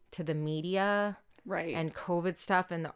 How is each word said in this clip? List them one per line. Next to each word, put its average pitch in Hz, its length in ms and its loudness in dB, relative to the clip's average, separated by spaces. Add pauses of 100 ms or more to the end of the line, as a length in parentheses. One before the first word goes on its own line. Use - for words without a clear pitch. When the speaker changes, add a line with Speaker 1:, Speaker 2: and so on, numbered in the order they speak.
(120)
Speaker 1:
to 175 120 -6
the 151 120 0
media 190 800 2 (280)
Speaker 2:
Right. 170 280 -2
Speaker 1:
and 160 220 0
covid 175 420 0
stuff 180 320 2
and 165 160 -4
the - 100 -8